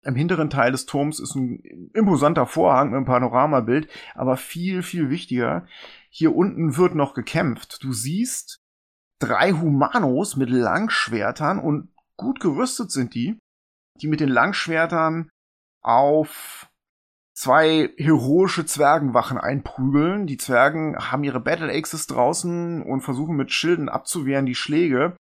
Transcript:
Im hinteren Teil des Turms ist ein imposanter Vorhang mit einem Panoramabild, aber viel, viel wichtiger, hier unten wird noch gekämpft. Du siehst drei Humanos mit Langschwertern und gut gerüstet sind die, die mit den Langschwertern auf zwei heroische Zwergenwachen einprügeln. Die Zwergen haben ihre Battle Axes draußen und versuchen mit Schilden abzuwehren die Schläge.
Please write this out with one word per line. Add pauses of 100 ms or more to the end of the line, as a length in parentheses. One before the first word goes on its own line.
Im
hinteren
Teil
des
Turms
ist
ein
imposanter
Vorhang
mit
einem
Panoramabild, (240)
aber
viel,
viel
wichtiger, (420)
hier
unten
wird
noch
gekämpft.
Du
siehst (580)
drei
Humanos
mit
Langschwertern
und (240)
gut
gerüstet
sind
die, (600)
die
mit
den
Langschwertern (520)
auf (640)
zwei
heroische
Zwergenwachen
einprügeln.
Die
Zwergen (140)
haben
ihre
Battle
Axes
draußen
und
versuchen
mit
Schilden
abzuwehren
die
Schläge.